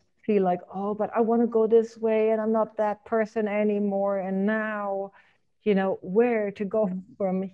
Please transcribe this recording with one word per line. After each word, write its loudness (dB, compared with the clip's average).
feel 2
like, 0
"Oh, -6
but -4
I 2
wanna 2
go 2
this 2
way 2
and 0
I'm 0
not 0
that -2
person -2
anymore." 0
And -2
now, -4
you 2
know, 0
where 0
to -6
go 0
from -2